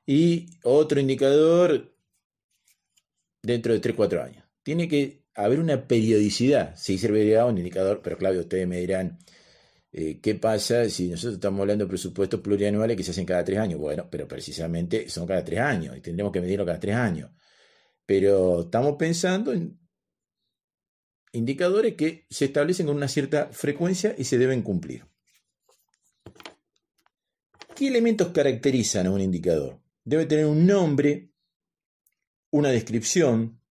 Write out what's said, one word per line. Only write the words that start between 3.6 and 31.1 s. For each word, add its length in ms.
de 40
tres, 160
cuatro 300
años. 200
Tiene 240
que 300
haber 260
una 260
periodicidad. 880
Se 160
dice 160
periodicidad 400
un 100
indicador, 440
pero, 160
Claudio, 220
ustedes 260
me 120
dirán, 400
eh, 280
¿qué 140
pasa 540
si 200
nosotros 260
estamos 260
hablando 240
de 40
presupuestos 520
plurianuales 560
que 60
se 100
hacen 140
cada 180
tres 140
años? 220
Bueno, 300
pero 180
precisamente 800
son 180
cada 180
tres 160
años 360
y 40
tendremos 320
que 80
medirlo 260
cada 140
tres 160
años. 340
Pero 560
estamos 340
pensando 560
en 280
indicadores 600
que 340
se 180
establecen 400
con 100
una 120
cierta 440
frecuencia 680
y 60
se 120
deben 260
cumplir. 440
¿Qué 120
elementos 400
caracterizan 760
a 40
un 100
indicador? 600
Debe 220
tener 200
un 200
nombre, 680